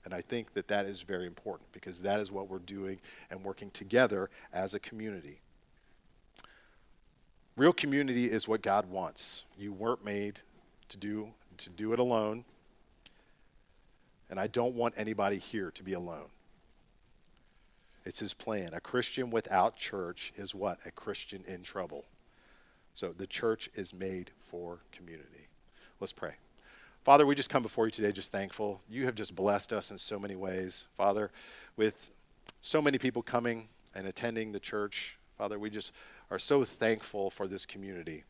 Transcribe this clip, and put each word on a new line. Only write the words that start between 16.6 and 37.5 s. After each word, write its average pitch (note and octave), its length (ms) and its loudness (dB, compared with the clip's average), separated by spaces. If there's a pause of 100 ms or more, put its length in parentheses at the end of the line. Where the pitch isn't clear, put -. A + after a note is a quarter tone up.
It's F2+ 140 -6
his G#2 140 -4
plan. F#2+ 400 -4
A E2+ 80 -6
Christian B2 480 0
without G#2+ 480 4
church - 580 -6
is G2+ 200 -8
what? F#2+ 300 -2
A F2 60 -12
Christian - 560 -8
in F#2 140 -10
trouble. D#2 440 -8 (920)
So E2+ 180 -6
the F#2+ 140 -8
church - 480 0
is F#2+ 180 -6
made F#2 380 -6 (100)
for F2 380 -10 (120)
community. D#2 560 -20 (520)
Let's G2 120 -4
pray. - 220 -8 (720)
Father, C#3+ 200 12
we C#3+ 100 6
just C#3 140 0
come C3 140 4
before A2+ 220 2
you G#2+ 60 2
today G#2 200 2
just F#2+ 200 -4
thankful. G2 580 -4
You B2+ 160 -2
have B2 100 0
just G2 200 -6
blessed G2+ 360 2
us G#2+ 200 -2
in G2 80 -10
so G#2 200 -4
many G2+ 160 -6
ways. F#2 520 -4 (100)
Father, G2+ 340 4 (460)
with A2 320 2 (520)
so D#3 200 4
many C#3 160 4
people B2 240 0
coming A#2 480 0 (240)
and F#2+ 140 -6
attending A2+ 440 -4
the G2+ 80 -4
church, - 580 -4 (200)
Father, G2+ 220 -4
we G#2+ 100 -4
just G#2 240 -8 (360)
are F#2+ 100 -4
so C#3 260 4
thankful A2 640 0
for G2 180 -4
this F#2+ 180 -4